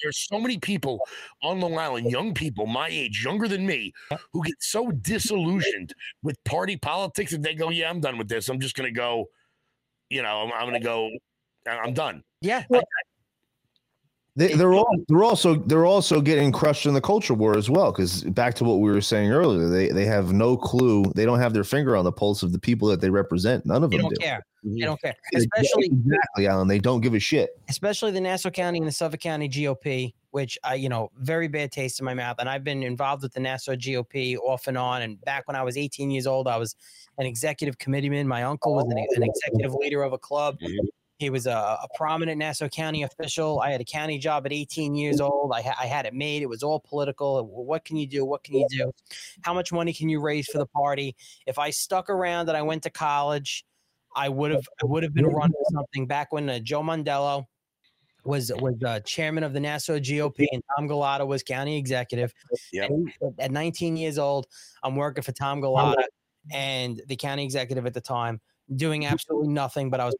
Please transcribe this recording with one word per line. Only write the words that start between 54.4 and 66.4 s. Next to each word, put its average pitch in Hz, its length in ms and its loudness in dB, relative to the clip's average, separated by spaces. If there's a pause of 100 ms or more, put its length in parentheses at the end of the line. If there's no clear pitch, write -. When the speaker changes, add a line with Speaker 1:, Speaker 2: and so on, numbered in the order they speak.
Speaker 2:
I 127 40 0
would've 151 280 0
been 156 140 6
running 151 280 4 (160)
something 143 360 -4
back 143 260 -4
when, 147 160 -2
uh, 123 100 -2
Joe 139 240 -4
Mondello 143 640 -2 (800)
was, 131 340 -2
was, 127 160 0 (100)
uh, 113 160 -2
chairman 156 420 -2
of 143 100 -4
the 143 60 -2
Nassau 147 400 -2
G 143 220 -2
O 147 80 0
P 143 220 2
and 127 100 -4 (140)
Tom 147 120 -2
Galata 139 380 0
was 135 160 -2
county 139 360 -4
executive. 123 560 -4 (400)
Speaker 1:
Yep. 98 160 -2
Speaker 2:
And 151 180 -2
he, - 200 -6 (160)
at 131 80 -2
nineteen 165 460 -2
years 156 200 -4
old, 143 300 0 (360)
I'm 131 120 -2
working 143 280 -2
for - 80 -6
Tom 139 300 -4
Galata 135 460 4 (440)